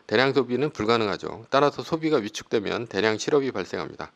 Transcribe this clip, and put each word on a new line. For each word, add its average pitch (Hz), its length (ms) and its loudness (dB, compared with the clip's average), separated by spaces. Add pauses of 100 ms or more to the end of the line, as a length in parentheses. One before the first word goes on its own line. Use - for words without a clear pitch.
대량 127 240 4
소비는 123 380 0
불가능하죠. 107 800 -2
따라서 139 320 2
소비가 156 340 0
위축되면 107 720 -2
대량 107 280 2
실업이 139 360 0
발생합니다. 87 640 -8